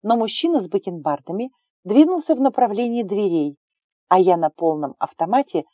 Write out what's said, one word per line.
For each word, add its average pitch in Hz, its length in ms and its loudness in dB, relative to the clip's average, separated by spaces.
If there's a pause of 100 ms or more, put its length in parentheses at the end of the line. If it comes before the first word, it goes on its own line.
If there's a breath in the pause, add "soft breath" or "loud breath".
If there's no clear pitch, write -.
Но 220 160 2
мужчина 294 420 -2
с 185 80 -4
бакенбардами 175 840 -4 (320)
двинулся 302 500 2
в 247 80 0
направлении 240 640 0
дверей, 175 540 -2 (500)
а 185 120 4
я 180 160 6
на 165 140 0
полном 151 480 -2
автомате 190 760 -2